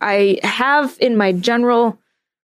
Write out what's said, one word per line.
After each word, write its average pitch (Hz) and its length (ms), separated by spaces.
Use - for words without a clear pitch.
I 202 420
have 269 560
in 247 160
my 202 160
general 233 680